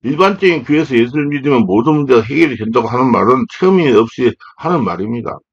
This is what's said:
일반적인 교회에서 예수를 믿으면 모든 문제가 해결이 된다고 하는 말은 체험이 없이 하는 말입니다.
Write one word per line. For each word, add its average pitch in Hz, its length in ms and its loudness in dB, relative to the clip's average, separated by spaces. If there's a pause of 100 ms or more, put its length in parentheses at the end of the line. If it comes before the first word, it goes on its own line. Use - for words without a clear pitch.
일반적인 170 600 0
교회에서 147 320 0
예수를 127 300 0
믿으면 143 400 0
모든 113 280 2
문제가 131 280 2
해결이 139 340 0
된다고 110 320 -2
하는 123 240 0
말은 113 320 2 (140)
체험이 180 340 2
없이 113 400 2 (240)
하는 160 260 -2
말입니다. 98 540 -6 (160)